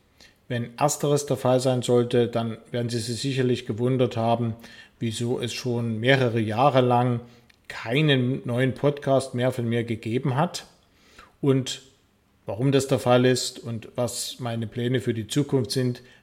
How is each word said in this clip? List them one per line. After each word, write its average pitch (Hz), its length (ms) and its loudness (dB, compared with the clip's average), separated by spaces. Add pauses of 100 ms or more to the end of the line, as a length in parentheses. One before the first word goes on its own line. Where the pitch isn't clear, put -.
(480)
Wenn 117 300 -6
ersteres 143 480 0
der 131 120 -2
Fall 127 220 2
sein 127 220 0
sollte, 120 460 2
dann 113 320 -4 (100)
werden 120 200 -4
Sie 120 100 -4
sich 113 200 -6
sicherlich 127 460 0
gewundert 123 520 0
haben, 113 360 0 (460)
wieso 117 400 -4
es 117 120 -6
schon 117 480 -4
mehrere 123 400 4
Jahre 120 420 4
lang 123 400 2 (460)
keinen 131 760 0
neuen 123 300 0
Podcast 139 580 0
mehr 123 180 2
von 120 160 -4
mir 117 160 0
gegeben 120 520 -2
hat. 165 320 -2 (720)
Und 135 400 0 (640)
warum 120 260 0
das 135 160 2
der 131 100 2
Fall 123 280 4
ist 127 340 0
und 117 360 -10
was - 440 -6
meine 117 280 -6
Pläne 123 340 -2
für 120 120 0
die 110 140 -6
Zukunft 139 440 0
sind, 127 300 -2 (220)